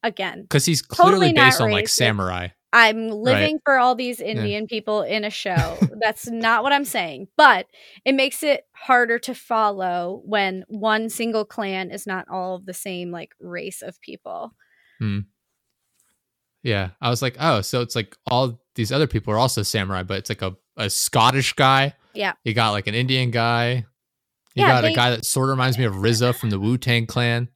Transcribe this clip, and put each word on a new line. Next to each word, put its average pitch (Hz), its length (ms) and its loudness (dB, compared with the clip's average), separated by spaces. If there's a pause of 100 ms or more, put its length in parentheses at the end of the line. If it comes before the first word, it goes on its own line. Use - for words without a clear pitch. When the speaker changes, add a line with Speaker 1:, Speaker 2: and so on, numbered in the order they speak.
Speaker 1:
again, 190 440 -6
Speaker 2:
'Cause 143 180 2
he's 160 160 0
Speaker 1:
totally 359 360 4
Speaker 2:
clearly 359 140 4
Speaker 1:
not 285 140 6
Speaker 2:
based 262 140 4
on, 214 120 4
like, 208 140 0
Speaker 1:
racist. - 40 -4
Speaker 2:
samurai. 92 580 0 (240)
Speaker 1:
I'm 220 360 4
Speaker 2:
Right. 220 60 -6
Speaker 1:
living 269 500 2
for 269 140 4
all 247 160 4
these 247 260 -6
Speaker 2:
Yeah. - 60 -6
Speaker 1:
Indian 214 420 -4
people 214 340 -2
in 208 220 -4
a 214 60 -6
Speaker 2:
<laughs> 170 460 -4
Speaker 1:
show. - 20 -14 (220)
That's 220 280 -4
not 226 340 0
what 277 100 2
I'm 285 120 2
saying. 175 520 -6
But 247 300 6 (380)
it 262 100 2
makes 269 300 -2
it 285 280 0
harder 240 480 2
to 254 140 -10
follow 190 920 -2
when 196 440 -2
one 220 400 -2
single 220 380 -4
clan 190 440 -6
is - 160 -12
not 190 220 -8
all 185 280 -6
of 185 100 -16
the 185 80 -12
same, 175 360 -10
like, 170 300 -14
race 175 420 -12
of - 180 -16
people. - 540 -14 (460)
Speaker 2:
Hmm. 101 200 -4 (1400)
Yeah. 98 280 -2 (100)
I 123 100 -2
was 120 120 -2
like, 123 160 -4
"Oh, 139 220 0
so 123 200 -4
it's 120 160 -6
like 110 200 -8 (100)
all 123 340 -2 (140)
these 110 180 -2
other 143 140 2
people 107 260 -4
are 107 60 0
also 123 240 0
samurai, 98 400 -4
but 95 160 -6
it's, 98 100 -12
like, 107 140 -6
a, 95 140 -6 (200)
a 101 140 -4
Scottish 127 640 2
guy. 135 400 4 (200)
Speaker 1:
Yeah. 196 200 -4 (100)
Speaker 2:
You 117 100 -2
got, 113 180 2
like, 101 140 -2
an 107 80 -4
Indian 127 360 0
guy. 120 560 0 (680)
You - 100 2
Speaker 1:
Yeah, 381 40 6
Speaker 2:
got 123 160 4
a - 40 2
Speaker 1:
they 110 60 0
Speaker 2:
guy 123 160 2
that 117 140 -4
sort 131 240 0
of - 20 0
reminds 127 280 0
me 127 60 0
of 101 100 0
rizza 117 400 2
from 113 160 -4
the 98 100 -2
Wu-Tang 117 460 0
Clan." 120 500 -2